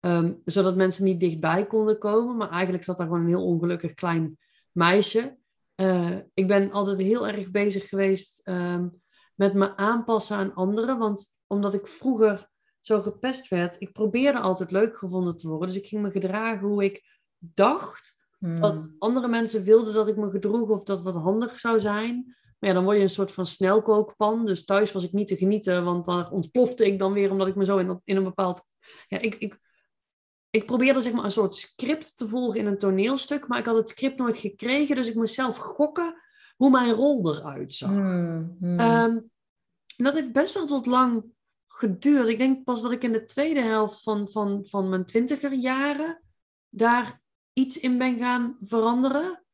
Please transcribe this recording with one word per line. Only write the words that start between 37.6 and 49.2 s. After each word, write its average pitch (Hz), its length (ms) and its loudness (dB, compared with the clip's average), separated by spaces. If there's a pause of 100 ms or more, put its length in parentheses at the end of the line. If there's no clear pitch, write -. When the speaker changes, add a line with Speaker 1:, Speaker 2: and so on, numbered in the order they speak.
Speaker 1:
zag. 196 240 -4
Speaker 2:
Hmm, 175 600 -2
hmm. 175 200 -2
Speaker 1:
Ehm, 233 380 4 (800)
en 240 60 -2
dat 277 100 2
heeft 269 180 -4
best 285 220 0
wel 370 120 -4
tot 269 200 -2
lang 240 380 2 (440)
geduurd. 240 600 2
Ik 226 100 0
denk 262 260 2
pas 240 180 -4
dat 240 100 -2
ik 247 120 -4
in 240 80 0
de 220 140 -2
tweede 294 360 -2
helft 220 420 0
van, 208 280 -2
van, 202 380 -2
van 190 200 -2
mijn 185 160 -2
twintiger 269 480 -2
jaren 277 680 -2 (480)
daar 233 520 0 (320)
iets 262 260 -2
in 247 180 0
ben 254 200 0
gaan 247 440 -2
veranderen. 254 840 0 (100)